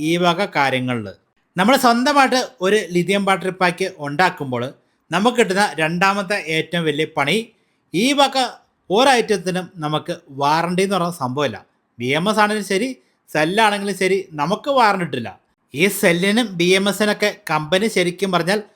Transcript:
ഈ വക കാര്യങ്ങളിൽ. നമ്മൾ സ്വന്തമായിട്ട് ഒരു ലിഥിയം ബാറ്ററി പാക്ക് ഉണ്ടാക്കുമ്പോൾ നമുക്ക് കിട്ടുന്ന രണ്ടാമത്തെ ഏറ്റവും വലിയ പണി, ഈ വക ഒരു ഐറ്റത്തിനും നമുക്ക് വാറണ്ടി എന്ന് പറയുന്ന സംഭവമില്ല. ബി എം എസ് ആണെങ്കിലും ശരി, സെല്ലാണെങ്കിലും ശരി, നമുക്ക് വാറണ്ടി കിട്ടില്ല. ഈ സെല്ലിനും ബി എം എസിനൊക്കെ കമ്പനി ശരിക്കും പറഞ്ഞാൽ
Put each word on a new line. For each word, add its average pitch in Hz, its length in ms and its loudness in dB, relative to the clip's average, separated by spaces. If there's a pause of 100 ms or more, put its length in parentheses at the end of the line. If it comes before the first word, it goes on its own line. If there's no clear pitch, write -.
ഈ - 20 0 (120)
വക 175 220 2 (100)
കാര്യങ്ങളിൽ. 127 540 -2 (500)
നമ്മൾ 208 240 4
സ്വന്തമായിട്ട് 254 580 4 (240)
ഒരു 202 140 2 (160)
ലിഥിയം 190 340 0
ബാറ്ററി 185 320 -2
പാക്ക് 180 260 0 (200)
ഉണ്ടാക്കുമ്പോൾ 147 560 -2 (520)
നമുക്ക് 220 260 2
കിട്ടുന്ന 190 240 2 (160)
രണ്ടാമത്തെ 190 560 0 (200)
ഏറ്റവും 165 320 -2
വലിയ 151 180 -2 (100)
പണി, 147 200 0 (640)
ഈ - 20 2 (160)
വക 269 160 2 (540)
ഒരു 247 280 4
ഐറ്റത്തിനും 185 480 -2 (180)
നമുക്ക് 151 300 -4 (280)
വാറണ്ടി 170 420 2
എന്ന് 196 120 0
പറയുന്ന 175 260 -2
സംഭവമില്ല. 131 360 -2 (400)
ബി 120 100 -4 (100)
എം 180 120 0
എസ് 214 140 2
ആണെങ്കിലും 208 260 -2
ശരി, 202 180 0 (460)
സെല്ലാണെങ്കിലും 202 680 0
ശരി, 190 160 0 (220)
നമുക്ക് 202 380 -2
വാറണ്ടി 190 300 2
കിട്ടില്ല. 117 240 -8 (420)
ഈ 151 100 0 (160)
സെല്ലിനും 202 480 2 (120)
ബി 175 80 4 (100)
എം 196 140 0
എസിനൊക്കെ 208 380 0 (200)
കമ്പനി 160 460 0
ശരിക്കും 180 400 0
പറഞ്ഞാൽ 185 260 0 (120)